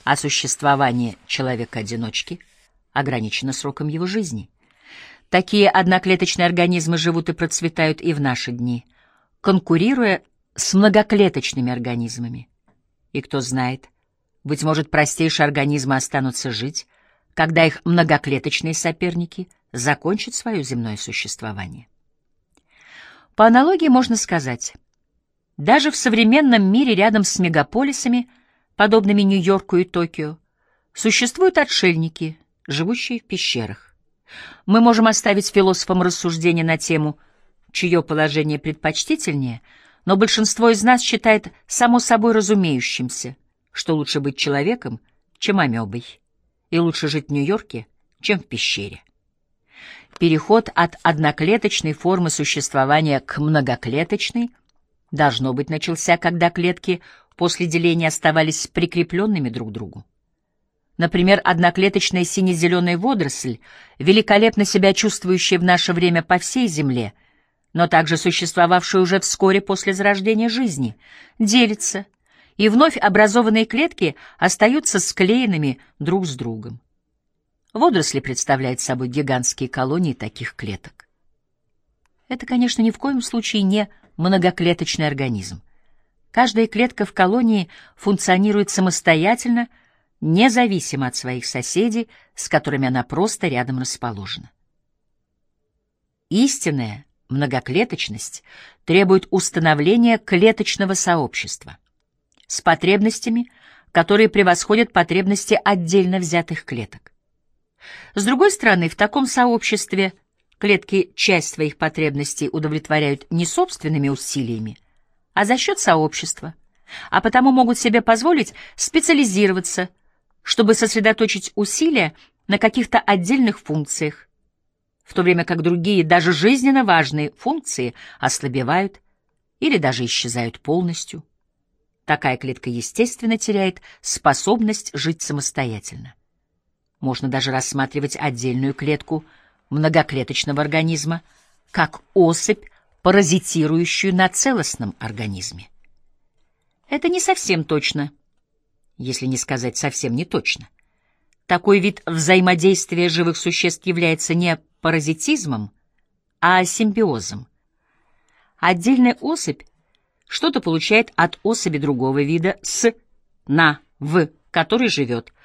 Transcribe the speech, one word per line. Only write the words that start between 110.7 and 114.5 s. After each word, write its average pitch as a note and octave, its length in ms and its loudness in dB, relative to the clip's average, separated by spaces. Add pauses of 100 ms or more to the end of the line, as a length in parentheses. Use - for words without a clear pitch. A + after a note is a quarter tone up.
часть F3+ 340 0
своих D#3 280 -6
потребностей D3 760 -4
удовлетворяют D3+ 800 -2
не E3+ 140 -2
собственными D#3 640 -2
усилиями, A#2 680 -6 (560)